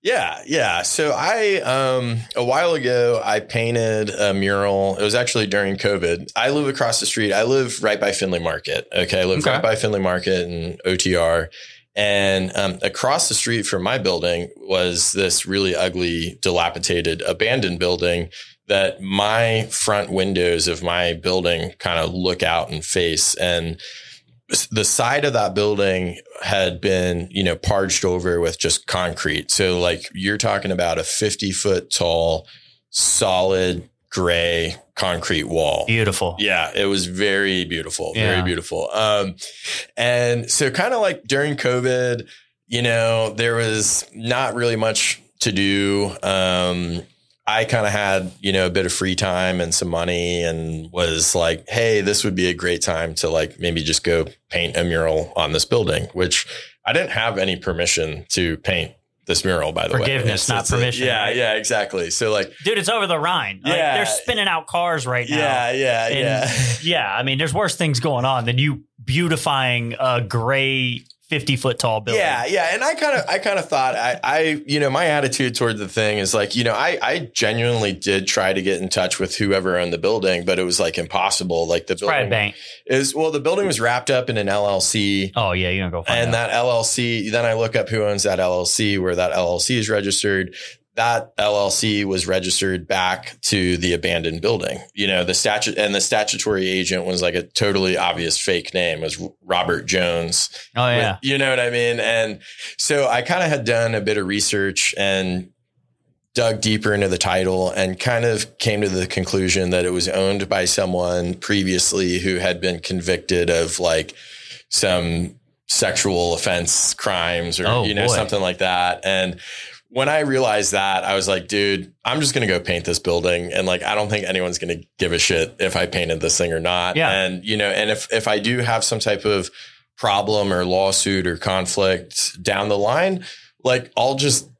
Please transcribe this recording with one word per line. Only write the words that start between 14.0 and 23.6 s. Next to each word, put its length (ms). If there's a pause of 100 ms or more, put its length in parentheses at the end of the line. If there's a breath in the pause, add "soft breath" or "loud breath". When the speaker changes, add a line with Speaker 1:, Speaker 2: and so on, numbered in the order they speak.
Speaker 1:
was 580
this 340
really 280
ugly, 680
dilapidated, 800
abandoned 560
building 500 (380 loud breath)
that 340
my 680
front 400
windows 560
of 160
my 300
building 680
kinda 260
look 380
out 260
and 160
face. 480
And 480 (680 loud breath)